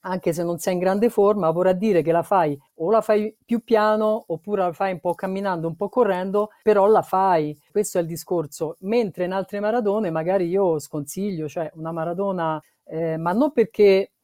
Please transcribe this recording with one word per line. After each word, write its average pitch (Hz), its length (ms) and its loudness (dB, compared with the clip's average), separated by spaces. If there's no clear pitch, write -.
anche 185 300 -4
se 170 100 -4
non 170 140 -4
sei 190 160 -2
in 180 60 -2
grande 196 300 2
forma, 202 420 2
vorrà 185 220 2
dire 185 280 2
che 160 100 0
la 165 120 2
fai, 156 360 0
o 165 160 -2
la 220 100 4
fai 214 340 0
più 233 180 -4
piano, 214 640 2
oppure 190 360 -4
la 180 100 0
fai 190 200 -4
un 165 60 -10
po' 175 140 -2
camminando, 190 540 -4
un 165 80 -6
po' 202 140 -4
correndo, 202 600 0
però 208 240 4
la 214 160 6
fai." 175 540 0
Questo 202 300 -2
è - 20 0
il 165 60 -4
discorso. 160 760 -6
Mentre 196 440 -2
in 180 60 -6
altre 196 280 -6
maratone 208 500 -2
magari 170 380 -2
io 175 320 0
sconsiglio, 156 680 -8
cioè 156 280 -8
una 160 160 -8
maratona, 170 680 -4
eh, 160 320 -4
ma 170 160 -2
non 269 180 2
perché 196 600 2